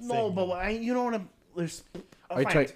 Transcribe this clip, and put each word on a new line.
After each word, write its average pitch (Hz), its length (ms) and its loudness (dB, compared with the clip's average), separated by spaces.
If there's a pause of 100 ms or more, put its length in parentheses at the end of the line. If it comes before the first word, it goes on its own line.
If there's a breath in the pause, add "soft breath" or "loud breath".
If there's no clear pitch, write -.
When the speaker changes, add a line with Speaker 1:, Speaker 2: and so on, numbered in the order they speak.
Speaker 1:
No, 233 260 0
Speaker 2:
thing." 185 80 -2
Speaker 1:
but 185 160 0
I, 185 200 -2
you 226 220 -2
know 247 120 2
what 233 100 0
I'm, 190 140 -4 (280)
there's, 170 280 -6 (440 soft breath)
I 175 60 -6
Speaker 3:
Are 131 60 2
you 208 80 4
Speaker 1:
find 156 200 6
Speaker 3:
ta-, - 80 -14